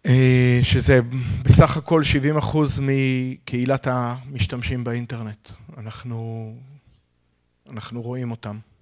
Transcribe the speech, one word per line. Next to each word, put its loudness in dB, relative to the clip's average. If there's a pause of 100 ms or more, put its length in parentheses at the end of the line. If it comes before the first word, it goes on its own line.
אה, 4
שזה 4 (440)
בסך 8
הכל 0
שבעים 0
אחוז 0
מקהילת -2
המשתמשים -6
באינטרנט. -10 (280)
אנחנו, -12 (1160)
אנחנו -12
רואים -8
אותם. -12 (220)